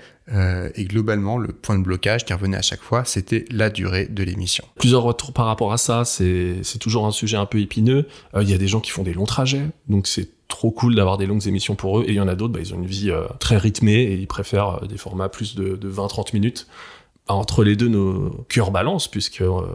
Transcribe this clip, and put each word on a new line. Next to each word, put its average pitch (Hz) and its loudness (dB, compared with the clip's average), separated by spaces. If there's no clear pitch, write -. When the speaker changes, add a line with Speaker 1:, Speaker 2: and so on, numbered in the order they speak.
Speaker 1:
Euh, 92 2
et 107 -4
globalement, 107 0
le 107 -4
point 104 -2
de 95 4
blocage 95 0
qui 98 -2
revenait 95 -2
à 98 -6
chaque - -2
fois, 123 0
c'était 110 -2
la 110 0
durée 95 -2
de 104 -4
l'émission. 92 -2
Speaker 2:
Plusieurs 123 6
retours 120 -2
par 123 2
rapport 110 0
à 117 0
ça, 117 2
c'est, 90 0
c'est - -6
toujours 110 0
un 107 0
sujet 107 -2
un 101 0
peu 107 0
épineux. 123 2
Euh, 104 2
il 101 2
y - 4
a 92 4
des 95 0
gens 110 2
qui - -6
font 98 -4
des 87 -2
longs 92 -2
trajets, 135 0
donc 101 2
c'est - -4
trop - 0
cool 117 2
d'avoir 98 4
des 98 -2
longues 101 0
émissions 98 -2
pour 98 0
eux. 120 0
Et - 0
il 104 2
y 101 2
en 98 2
a 90 0
d'autres, 110 -2
bah, 87 -4
ils 92 -8
ont 90 -8
une 90 -4
vie, 98 -4
euh, 87 -2
très - 4
rythmée 107 4
et 98 0
ils 95 -6
préfèrent, 101 -2
euh, - -8
des 101 -10
formats 95 -6
plus 107 -10
de, 95 -4
de 101 -10
vingt, 98 -4
trente - -6
minutes. 110 0
Entre 101 0
les 104 6
deux, 117 2
nos 98 0
cœurs 104 2
balancent, 127 0
puisque, - -6
euh, 92 2